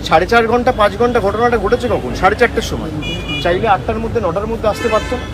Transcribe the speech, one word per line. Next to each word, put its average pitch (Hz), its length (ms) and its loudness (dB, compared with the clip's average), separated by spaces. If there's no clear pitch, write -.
সাড়ে 165 220 4
চার 226 220 4
ঘন্টা, 226 240 2
পাঁচ 202 240 2
ঘন্টা, 240 240 2
ঘটনাটা 220 380 2
ঘটেছে 226 300 0
কখন? 139 260 -2
সাড়ে 196 220 2
চারটের - 260 0
সময়। - 280 -6
চাইলে 185 260 0
আটটার 220 300 0
মধ্যে, 226 220 -2
নটার 190 260 -2
মধ্যে 220 220 -2
আসতে 226 200 -2
পারত 214 260 0
না? 247 60 -6